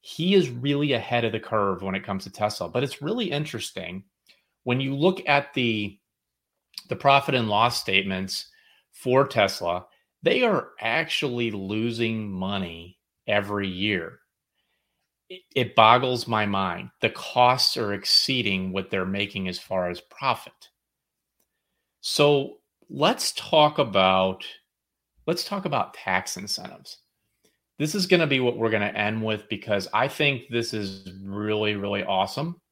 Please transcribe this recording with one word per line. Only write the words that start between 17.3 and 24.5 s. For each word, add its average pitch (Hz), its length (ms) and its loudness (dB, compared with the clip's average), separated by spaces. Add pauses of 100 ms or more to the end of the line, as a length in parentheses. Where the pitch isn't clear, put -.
are 104 160 -2
exceeding 98 760 0
what 95 180 -4
they're 92 160 -2
making 98 420 -4
as 90 120 -6
far 90 320 -2
as 87 100 -10
profit. - 680 -6 (1300)
So 147 580 2 (320)
let's 151 440 0
talk 151 440 4
about, 95 680 4 (840)